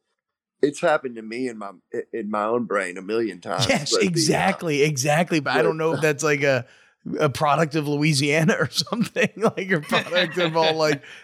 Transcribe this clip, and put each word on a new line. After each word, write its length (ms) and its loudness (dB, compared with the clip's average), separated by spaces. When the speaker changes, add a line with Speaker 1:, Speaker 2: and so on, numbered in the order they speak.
Speaker 1:
it's 200 0
happened 360 0
to 60 -12
me 260 -6
in 100 -10
my, 120 -10
in 180 -6
my 140 -2
own 220 0
brain 320 -4
a 40 -10
million 380 -4
times, 280 -2
Speaker 2:
Yes, 240 -2
Speaker 1:
but 80 2
the, 60 2
uh, 40 0
Speaker 2:
exactly, 720 0
exactly. 580 2
But 120 -2
I 40 2
Speaker 1:
but 60 4
Speaker 2:
don't 160 0
know 160 0
if 60 -4
that's, 220 0
like, 200 2
a, 240 2
a 120 2
product 440 2
of 140 -2
Louisiana 680 2
<laughs> 40 0
or 100 -2
something, 640 -2
<laughs> 40 -18
like, 340 -2
a 100 2
product 580 -2
of 180 0
all, 180 4
like, 280 0